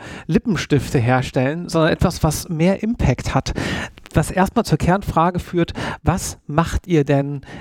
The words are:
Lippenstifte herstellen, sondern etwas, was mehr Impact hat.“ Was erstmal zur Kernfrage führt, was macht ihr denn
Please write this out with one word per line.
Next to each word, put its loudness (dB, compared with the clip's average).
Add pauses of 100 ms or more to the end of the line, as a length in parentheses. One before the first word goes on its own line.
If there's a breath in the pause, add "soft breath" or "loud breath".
(260 loud breath)
Lippenstifte 0
herstellen, 0
sondern 2
etwas, 0
was 0
mehr 2
Impact 0
hat.“ -2 (640 loud breath)
Was 0
erstmal 0
zur 2
Kernfrage 2
führt, -2 (280 loud breath)
was -2
macht -2
ihr 4
denn 0 (200 loud breath)